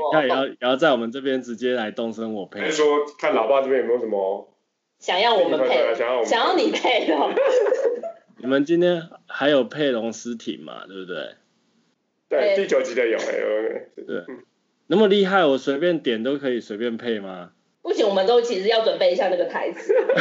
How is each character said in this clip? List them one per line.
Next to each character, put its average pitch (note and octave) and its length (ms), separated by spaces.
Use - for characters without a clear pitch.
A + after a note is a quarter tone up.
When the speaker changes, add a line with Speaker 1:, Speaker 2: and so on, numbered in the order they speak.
Speaker 1:
那 D3+ 100
也 C3 60
要， C3 180
也 A2+ 140
要 B2+ 160
在 D3+ 160
我 B2+ 40
们 A#2 140
这 C3+ 100
边 C3 220
直 A#2+ 140
接 B2 180
来 A2 160
动 A2+ 220
身 A2+ 200
我 G#2+ 140
配。 G#2 140
Speaker 2:
还 B2+ 100
是 - 40
说 D3 300
看 D3+ 160
老 A#2 140
爸 C3+ 120
这 C3+ 80
边 C3 120
有 A2+ 60
没 A#2 60
有 B2 60
什 A2+ 80
么 G2+ 420
Speaker 3:
想 F#3 200
要 A#3 140
我 - 140
们 D#3 120
配， B2 360
Speaker 2:
想 A#2 100
要 B2 80
我 B2 60
们 A2 40
配。 G#2+ 60
Speaker 3:
想 - 160
要 F#4 100
你 C4 140
配 - 380
的。 D#4 80
Speaker 1:
<laughs> B3+ 160
你 A#2 100
们 C#3 160
今 E3+ 160
天 F3 280
还 C#3 220
有 C#3 120
配 C#3+ 300
龙 A2+ 200
诗 A#2+ 220
婷 F#2+ 300
嘛， A#1 240
对 F#2+ 80
不 F#2+ 80
对？ D2+ 300
Speaker 2:
对， G3 280
Speaker 3:
对。 - 0
Speaker 2:
第 G3 100
九 F3 160
集 F3 120
的 B2 120
有， A2 120
哎， - 200
有， G#2+ 100
有。 G#2+ 140
Speaker 1:
对。 - 240
Speaker 2:
嗯。 - 140
Speaker 1:
那 D#3+ 80
么 A3 100
厉 G3+ 200
害， F#3 180
我 C3+ 140
随 C#3 200
便 E3+ 220
点 A2+ 220
都 C#3 160
可 C3+ 120
以 A#2+ 100
随 A2 160
便 A2+ 200
配 A2+ 240
吗？ F#2 320
Speaker 3:
不 F4 100
行， A#3 160
我 G3 60
们 F#3+ 120
都 A#3+ 140
其 G3+ 200
实 F#3+ 80
要 A3+ 140
准 - 160
备 F#3 140
一 - 20
下 G3 140
那 F3+ 80
个 F3 80
台 - 280
词， - 220
<laughs> B4+ 80